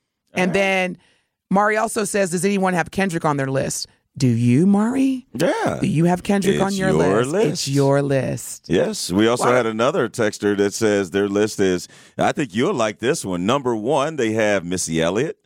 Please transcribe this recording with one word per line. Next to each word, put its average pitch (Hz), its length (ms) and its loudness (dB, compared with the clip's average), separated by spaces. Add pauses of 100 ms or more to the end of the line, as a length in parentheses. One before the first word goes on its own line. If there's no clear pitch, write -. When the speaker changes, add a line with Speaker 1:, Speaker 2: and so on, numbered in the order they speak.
(320)
Speaker 1:
And - 20 -14
Speaker 2:
All 180 120 0
right. 185 80 0
Speaker 1:
then 190 420 0 (540)
Mari 208 260 2
also 220 280 -2
says, 196 260 0
"Does 175 160 -2
anyone 190 260 0
have 170 180 -2
Kendrick 175 360 -2
on 151 100 0
their 135 140 -2
list?" 135 360 -4 (300)
Do 131 120 2
you, 120 360 4
Mari? 247 680 2
Speaker 2:
Yeah. 392 460 -2
Speaker 1:
Do - 80 0
you 156 160 2
have 180 180 0
Kendrick 196 380 0
on - 80 0
Speaker 2:
It's 196 100 -4
Speaker 1:
your 190 120 0
Speaker 2:
your 92 340 2
Speaker 1:
list? 135 80 -4
Speaker 2:
list. 208 160 2
Speaker 1:
It's - 200 -4
your 139 320 2
list. 135 680 -4
Speaker 2:
Yes. 139 420 0
We 101 160 4
also 120 200 2
Speaker 1:
Wow. 123 100 4
Speaker 2:
had 120 100 2
another 120 420 0
texter 123 480 -2
that 202 160 2
says 101 380 0
their 98 180 2
list 104 300 0
is, 92 300 0 (280)
I 95 140 0
think 135 240 -4
you'll 151 200 -2
like 110 260 -2
this 139 240 -2
one. 90 200 -4
Number 123 300 0
one, 135 400 -2
they 117 200 0
have 104 300 0
Missy 85 380 -2
Elliott. 104 440 -2